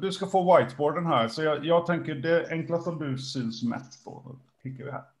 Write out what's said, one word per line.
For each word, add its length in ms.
du 100
ska 160
få 300
whiteboarden 480
här. 220
Så 160
jag, 220
jag 200
tänker 300
det 340
enklaste 400
om 100
du 180
syns 460
mest 420
på. 200
Då 140
klickar 240
vi 60
här. 120